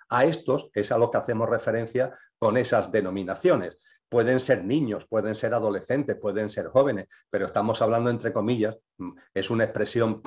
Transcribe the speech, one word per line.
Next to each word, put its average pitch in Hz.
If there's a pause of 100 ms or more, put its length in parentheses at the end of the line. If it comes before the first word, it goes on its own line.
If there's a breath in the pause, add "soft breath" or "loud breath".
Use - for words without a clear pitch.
A 123
estos 147
es 104
a 117
los 117
que 110
hacemos 113
referencia 117 (240 loud breath)
con 110
esas 117
denominaciones. 98 (340 soft breath)
Pueden 120
ser 123
niños, 110
pueden 107
ser 117
adolescentes, 110
pueden 104
ser 90
jóvenes, 127 (220 soft breath)
pero 98
estamos 110
hablando 117
entre 117
comillas, 110 (220)
mm, 90 (220 loud breath)
es 98
una 113
expresión 110